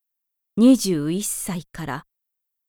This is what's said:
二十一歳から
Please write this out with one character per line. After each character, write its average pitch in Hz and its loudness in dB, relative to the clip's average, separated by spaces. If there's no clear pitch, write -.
二 247 8
十 156 -2
一 196 -4
歳 - -8
か 160 -14
ら 135 -10